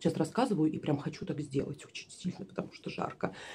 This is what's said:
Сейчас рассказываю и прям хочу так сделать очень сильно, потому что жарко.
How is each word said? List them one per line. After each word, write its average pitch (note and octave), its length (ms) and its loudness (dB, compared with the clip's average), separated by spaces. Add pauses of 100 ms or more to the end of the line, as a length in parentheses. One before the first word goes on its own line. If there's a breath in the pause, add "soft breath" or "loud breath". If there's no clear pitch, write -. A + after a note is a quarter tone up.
Сейчас E3 160 4
рассказываю G3 560 4
и - 60 -4
прям C#3+ 200 2
хочу - 260 -6
так C3+ 160 -4
сделать - 460 -2
очень - 240 -14
сильно, - 340 -4
потому - 280 -6
что - 180 -10
жарко. - 420 -2 (220 loud breath)